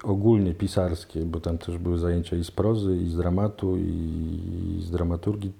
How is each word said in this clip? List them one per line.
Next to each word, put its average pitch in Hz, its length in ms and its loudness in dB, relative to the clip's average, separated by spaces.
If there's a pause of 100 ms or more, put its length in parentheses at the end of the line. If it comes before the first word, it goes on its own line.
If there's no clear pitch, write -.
ogólnie 101 500 4
pisarskie, 90 720 -2
bo 85 140 -2
tam 85 180 -2
też 87 200 -6
były 87 200 0
zajęcia 87 380 0
i 87 80 0
z - 80 -8
prozy, 101 460 2
i 87 120 0
z 82 80 -2
dramatu, 92 600 0
i, 87 40 0 (960)
i 85 40 -4
z 85 100 -8
dramaturgii 87 680 -2